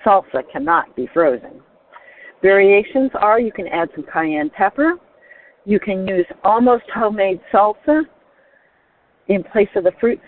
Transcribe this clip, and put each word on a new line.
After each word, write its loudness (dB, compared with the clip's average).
salsa 0
cannot -2
be -8
frozen. -2
Variations 2
are 2
you -4
can -12
add -4
some -12
cayenne -4
pepper. -2
You 0
can -6
use -2
almost 2
homemade -2
salsa 2
in -2
place 0
of -2
the 2
fruit -2